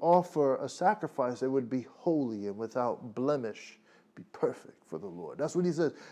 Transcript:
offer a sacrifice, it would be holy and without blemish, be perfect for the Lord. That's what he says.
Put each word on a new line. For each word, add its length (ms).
offer 560
a 100
sacrifice, 720
it 60
would 220
be 260
holy 520
and 100
without 580
blemish, 640
be 100
perfect 540
for 120
the 80
Lord. 300
That's 180
what 100
he 60
says. 220